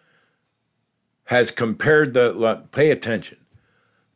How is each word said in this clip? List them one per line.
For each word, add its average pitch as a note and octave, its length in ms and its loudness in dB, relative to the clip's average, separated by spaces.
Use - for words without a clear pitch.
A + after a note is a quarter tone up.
has B2 240 0
compared C3+ 640 0
the, A#2+ 180 2
le-, A2 300 -2
pay D3+ 180 2
attention, A2 480 -6